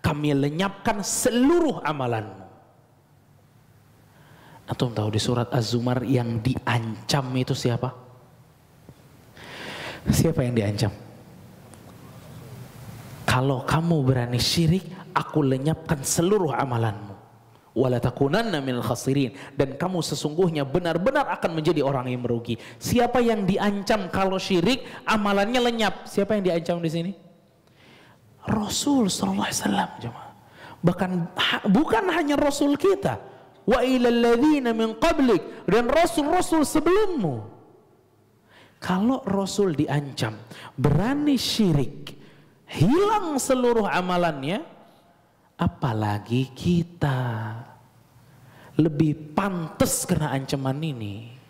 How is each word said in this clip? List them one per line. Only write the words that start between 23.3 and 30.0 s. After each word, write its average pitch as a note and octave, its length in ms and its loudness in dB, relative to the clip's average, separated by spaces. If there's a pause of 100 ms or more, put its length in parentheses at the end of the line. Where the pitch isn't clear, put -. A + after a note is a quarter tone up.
diancam G3+ 640 0
kalau F#3+ 320 0
syirik, F#3+ 440 2 (200)
amalannya G#3 560 2
lenyap? A#3 480 -2
Siapa G3+ 320 0
yang F#3+ 40 -4
diancam E3+ 360 0
di E3 120 0
sini? E3+ 200 -4 (1400)
Rasul G#3+ 640 0
sallallahu G3 320 -2
alaihi - 160 -4
wasallam, G3 300 -2 (100)